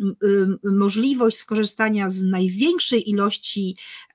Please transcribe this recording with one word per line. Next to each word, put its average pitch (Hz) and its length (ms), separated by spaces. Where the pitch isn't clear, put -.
m, 196 200
m, 196 420
możliwość 220 720
skorzystania 214 760
z 190 120
największej 202 880
ilości, 202 640